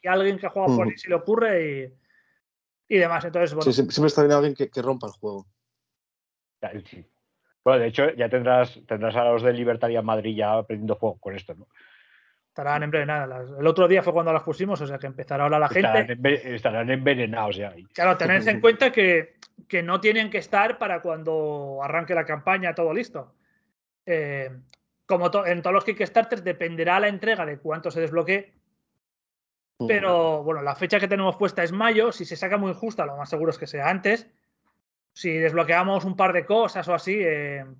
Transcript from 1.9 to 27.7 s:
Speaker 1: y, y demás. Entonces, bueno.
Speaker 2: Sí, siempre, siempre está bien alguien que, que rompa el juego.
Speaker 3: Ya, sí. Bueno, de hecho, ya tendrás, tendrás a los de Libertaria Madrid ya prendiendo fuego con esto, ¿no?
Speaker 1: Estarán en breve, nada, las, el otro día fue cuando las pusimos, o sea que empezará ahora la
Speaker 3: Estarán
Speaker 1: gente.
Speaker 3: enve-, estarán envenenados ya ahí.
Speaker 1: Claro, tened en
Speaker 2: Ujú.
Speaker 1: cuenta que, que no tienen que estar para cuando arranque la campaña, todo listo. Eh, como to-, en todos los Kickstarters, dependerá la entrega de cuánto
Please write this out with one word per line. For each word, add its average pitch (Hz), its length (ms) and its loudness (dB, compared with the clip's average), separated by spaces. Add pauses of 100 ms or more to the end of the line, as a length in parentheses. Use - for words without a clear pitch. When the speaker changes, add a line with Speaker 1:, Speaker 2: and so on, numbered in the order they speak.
Speaker 1:
y, 220 60 2
y - 20 4
demás. 170 280 2
Entonces, 170 280 0
bueno. 151 100 -2
Speaker 2:
Sí, 131 100 4
siempre, 131 200 2
siempre 147 140 4
está 147 160 4
bien 147 100 6
alguien 143 220 4
que, 135 140 -2
que 127 120 -6
rompa 127 260 -4
el 95 60 -16
juego. 98 320 -10 (1160)
Speaker 3:
Ya, - 100 -10 (180)
sí. 87 160 -20 (600)
Bueno, 127 160 6
de 117 60 0
hecho, 139 280 2
ya 120 140 0
tendrás, 123 580 2
tendrás 110 300 -4
a 120 80 4
los 120 180 4
de 123 80 4
Libertaria 117 500 0
Madrid 110 360 -2
ya 107 260 0
prendiendo 110 320 -4
fuego 107 240 -4
con 98 160 -10
esto, 95 180 -14
¿no? 92 140 -20 (800)
Speaker 1:
Estarán 147 340 -4
en 151 80 -4
breve, 151 160 0
nada, 147 220 -2
las, 127 320 -12
el 151 80 2
otro 175 200 6
día 185 140 4
fue 170 120 0
cuando 165 200 2
las 151 80 2
pusimos, 175 400 -4
o 143 60 -6
sea 139 100 -8
que 143 80 -12
empezará 139 380 -6
ahora 151 160 2
la 147 80 4
Speaker 3:
Estarán 117 400 2
Speaker 1:
gente. 123 80 -4
Speaker 3:
enve-, 131 400 0
estarán 113 340 -2
envenenados 120 680 0
ya 101 120 -8
ahí. 87 140 -20 (100)
Speaker 1:
Claro, 180 240 2
tened 185 300 2
en 214 80 2
Speaker 2:
Ujú. 208 60 -6
Speaker 1:
cuenta 226 300 4
que, 175 440 2 (320)
que 175 160 -2
no 180 180 -2
tienen 214 300 0
que 208 80 -4
estar 214 400 0
para 185 240 -4
cuando 151 800 -4
arranque 160 320 -2
la 160 100 0
campaña, 175 480 -2
todo 165 220 0
listo. 214 400 -8 (720)
Eh, 143 420 -4 (560)
como 175 240 2
to-, 196 160 0
en 175 160 0
todos 185 140 2
los 196 100 4
Kickstarters, 220 580 0
dependerá 170 560 0
la 208 100 2
entrega 202 360 -2
de 147 140 -8
cuánto 160 320 -6